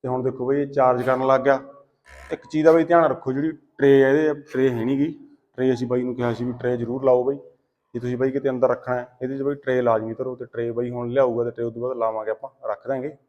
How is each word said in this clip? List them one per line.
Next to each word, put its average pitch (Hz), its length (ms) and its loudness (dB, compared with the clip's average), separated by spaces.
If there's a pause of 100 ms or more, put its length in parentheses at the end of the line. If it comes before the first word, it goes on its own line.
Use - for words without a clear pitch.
ਤੇ 131 40 -6
ਹੁਣ 127 160 -2
ਦੇਖੋ 127 240 -4
ਬਾਈ, 143 140 0
ਇਹ 143 60 -4
ਚਾਰਜ 127 360 2
ਕਰਨ 131 240 0
ਲੱਗ 131 140 4
ਗਿਆ। 135 180 2 (720)
ਇੱਕ - 160 -10
ਚੀਜ਼ 156 180 0
ਦਾ 160 60 10
ਬਾਈ 165 120 6
ਧਿਆਨ 170 200 4
ਰੱਖੋ, 135 280 -2
ਜਿਹੜੀ 147 200 -2
ਟਰੇ 139 520 4
ਆ 135 60 6
ਇਹਦੇ, 151 240 2 (180)
ਟਰੇ 131 180 2
ਹੈ 117 160 -4
ਨੀ 135 120 0
ਗੀ। 143 100 0 (480)
ਟਰੇ 131 180 0
ਅਸੀਂ 123 140 -4
ਬਾਈ 123 160 -2
ਨੂੰ 127 120 -6
ਕਿਹਾ 120 180 -2
ਸੀ 120 120 -6
ਵੀ 123 80 -6
ਟਰੇ 123 240 -2
ਜ਼ਰੂਰ 120 260 -6
ਲਾਓ 127 200 4
ਬਾਈ, 139 120 -2
ਜੇ - 640 -16
ਤੁਸੀਂ 123 180 -6
ਬਾਈ 131 140 0
ਕਿਤੇ 135 180 -2
ਅੰਦਰ 127 200 2
ਰੱਖਣਾ 123 260 -2
ਹੈ, 123 120 -8 (140)
ਇਹਦੇ 131 160 -6
'ਚ 135 40 -8
ਬਾਈ 143 140 -2
ਟਰੇ 127 260 0
ਲਾਜ਼ਮੀ 113 320 0
ਧਰੋ। 127 220 -8
ਤੇ 123 100 -14
ਟਰੇ 117 260 -8
ਬਾਈ 120 180 -4
ਹੁਣ 120 200 -8
ਲਿਆਊਗਾ 123 340 0
ਤੇ 117 80 -4
ਟਰੇ 117 140 -6
ਉਸ 113 80 -6
ਤੋਂ 117 80 -10
ਬਾਅਦ 123 160 -6
ਲਾਵਾਂਗੇ 113 340 -4
ਆਪਾਂ, 131 180 -8 (200)
ਰੱਖ 107 180 -8
ਦਾਂਗੇ। 135 280 -6 (140)